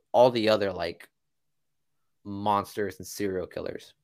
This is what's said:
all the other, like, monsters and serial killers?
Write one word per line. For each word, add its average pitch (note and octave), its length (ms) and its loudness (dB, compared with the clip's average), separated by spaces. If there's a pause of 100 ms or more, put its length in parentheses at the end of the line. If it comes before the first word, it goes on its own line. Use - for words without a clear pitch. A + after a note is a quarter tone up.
(120)
all A#2+ 180 8
the A2 200 0
other, G2+ 220 2
like, F2 360 -8 (1160)
monsters G2+ 760 -2
and F2+ 80 -16
serial F#2+ 400 -4
killers? - 580 -12